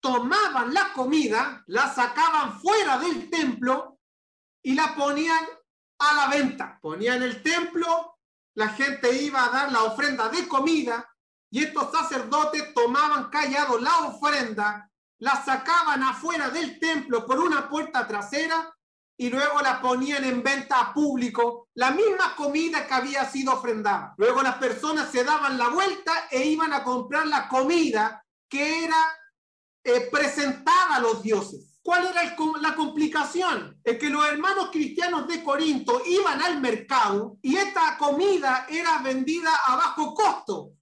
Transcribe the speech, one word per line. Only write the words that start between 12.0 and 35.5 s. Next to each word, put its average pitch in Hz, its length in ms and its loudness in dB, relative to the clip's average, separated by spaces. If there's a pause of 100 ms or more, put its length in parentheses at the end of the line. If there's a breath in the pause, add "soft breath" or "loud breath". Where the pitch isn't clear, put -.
tomaban 277 560 2
callado 285 500 0
la 285 160 2 (120)
ofrenda, 220 840 -2 (280)
la 269 260 0
sacaban 285 580 2
afuera 294 460 -2
del 302 300 -6
templo 277 480 -2
por 262 140 0
una 302 280 0
puerta 285 380 -4
trasera 285 680 -4 (460)
y 247 100 -2
luego 285 320 0
la 262 200 0
ponían 269 400 0
en 247 220 -2
venta 269 340 0
a - 160 0
público, 240 800 0
la 254 160 2
misma 381 460 2
comida 302 500 -2
que 269 80 -4
había 269 340 -2
sido 262 240 -2
ofrendada. 220 640 -2
Luego 247 260 4
las 262 160 0
personas 269 520 -2
se 247 140 2
daban 277 340 2
la 240 120 2
vuelta 370 600 0
e 262 160 0
iban 311 260 2
a 269 120 -2
comprar 262 420 -2
la 294 220 -2
comida 262 760 0 (240)
que 311 360 -2
era, 320 120 0 (880)
eh, 247 300 2
presentada 285 840 2
a 254 60 0
los 226 200 0
dioses. - 640 -4
¿Cuál 349 240 2
era 349 160 0
el - 140 -4
com-, 311 240 -2
la 311 160 0
complicación? 311 1040 -2
Es 233 160 0
que 302 100 -2
los 294 160 2
hermanos 359 460 0
cristianos 339 560 -2
de 330 160 -6
Corinto 302 640 0